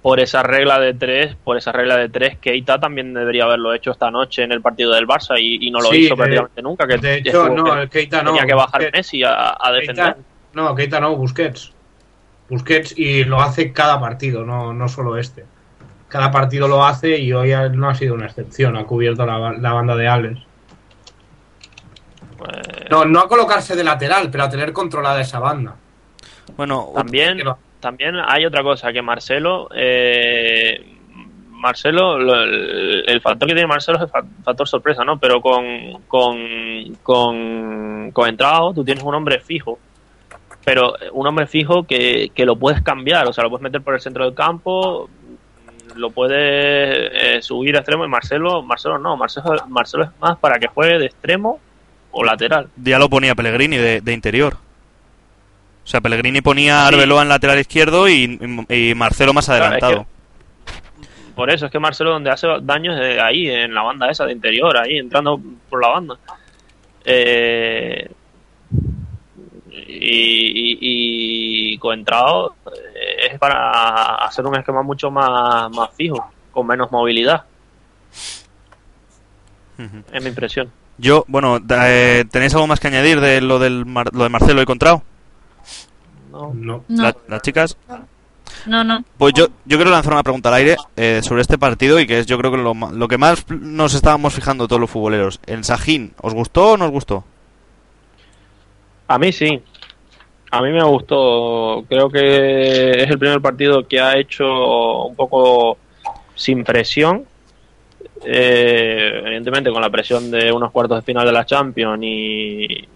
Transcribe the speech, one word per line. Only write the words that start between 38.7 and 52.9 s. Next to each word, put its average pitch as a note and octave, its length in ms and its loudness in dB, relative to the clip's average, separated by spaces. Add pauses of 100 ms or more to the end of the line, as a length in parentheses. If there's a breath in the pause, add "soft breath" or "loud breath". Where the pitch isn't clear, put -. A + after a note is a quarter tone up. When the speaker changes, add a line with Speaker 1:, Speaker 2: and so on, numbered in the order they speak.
Speaker 1:
tú D3 100 -4
tienes C3 200 -4
un C#3+ 100 -4
hombre D3 260 -2
fijo, C#3 380 -10 (880)
pero B2+ 280 2 (200)
un C3+ 140 -2
hombre D3+ 200 0
fijo D#3+ 360 0
que, B2 500 0
que B2+ 120 0
lo A#2+ 100 2
puedes C#3 260 0
cambiar, C#3 460 0
o A#2+ 60 -2
sea, A#2 100 -2
lo A2+ 80 0
puedes B2 120 -10
meter C#3 180 -6
por C#3 120 -4
el B2+ 80 -4
centro C3 240 -6
del B2+ 80 -2
campo, E3+ 720 -4 (880)
lo A#2 140 -6
puedes, C#3 1040 0
eh, A#2+ 300 2
subir C3 320 -2
a C#3+ 40 4
extremo, D3+ 260 -2
y D3 40 -10
Marcelo, D#3 540 -2
Marcelo C#3+ 340 -4
no, D3+ 200 -4
Marcelo, C#3+ 360 -4 (160)
Marcelo C3 360 -2
es D#3+ 40 -16 (100)
más E3 200 0
para C3 200 2
que A#2 80 -2
juegue E3 300 2
de C#3+ 80 0
extremo G#3 540 -4 (520)
o A#2+ 120 -4
lateral. A#2 520 0
Speaker 3:
Ya C3 220 2